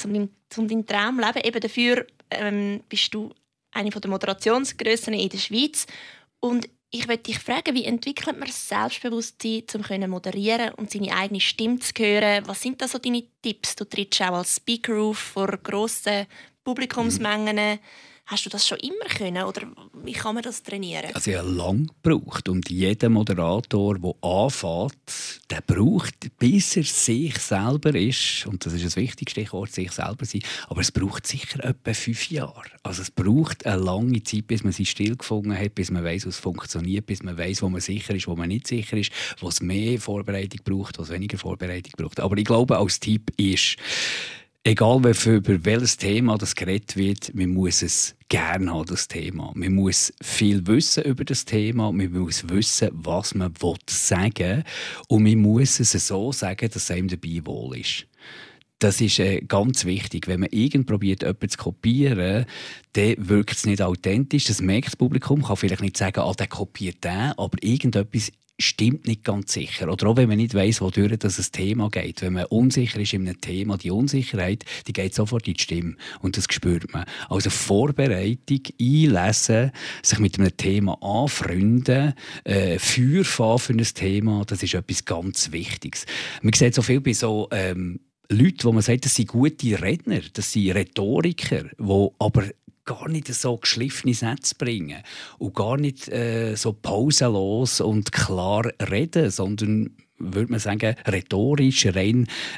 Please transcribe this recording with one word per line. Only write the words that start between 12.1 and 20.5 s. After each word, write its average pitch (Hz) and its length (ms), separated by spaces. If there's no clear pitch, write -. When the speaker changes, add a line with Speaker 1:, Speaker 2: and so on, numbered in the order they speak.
Speaker 1:
Was 196 140
sind 254 200
da 254 60
so 262 100
deine 240 260
Tipps? - 320
Du 208 100
trittst - 380
auch 180 140
als - 180
Speaker 233 420
auf 214 220
vor 196 420
grossen 208 640
Publikumsmengen. 220 920
Speaker 2:
Mhm. 208 240
Speaker 1:
Hast - 200
du 196 40
das 202 160
schon - 120
immer 392 320
können 185 340
oder 190 200
wie 254 120
kann 214 220
man 233 80
das 233 200